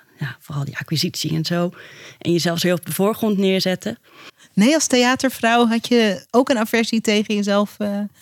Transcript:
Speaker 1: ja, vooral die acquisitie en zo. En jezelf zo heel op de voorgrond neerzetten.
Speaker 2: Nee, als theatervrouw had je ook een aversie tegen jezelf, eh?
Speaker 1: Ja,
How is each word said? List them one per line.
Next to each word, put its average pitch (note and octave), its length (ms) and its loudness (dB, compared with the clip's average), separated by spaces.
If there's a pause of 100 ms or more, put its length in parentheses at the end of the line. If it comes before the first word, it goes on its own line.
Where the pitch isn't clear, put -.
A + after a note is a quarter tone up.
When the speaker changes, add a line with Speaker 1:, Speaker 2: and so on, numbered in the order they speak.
(180)
Speaker 1:
ja, C3 220 -8
vooral C#3+ 240 -8
die C#3+ 140 -10
acquisitie D#3+ 560 -4
en D#3+ 100 -2
zo. F3 260 -2 (480)
En - 140 -2
jezelf E3+ 260 0
zo - 80 -2
heel F3+ 100 2
op - 100 -10
de D#3 60 -8
voorgrond G#3 460 0
neerzetten. F#3+ 600 -2 (560)
Speaker 2:
Nee, A#3 200 6
als D4+ 120 0
theatervrouw B3 800 2
had A3+ 220 -2
je A3 420 2
ook B3+ 180 2
een C4 100 2
aversie A3+ 420 0
tegen G#3+ 340 0
jezelf, G3+ 440 0
eh? G#3 100 -4
Speaker 1:
Ja, G3+ 200 -6 (140)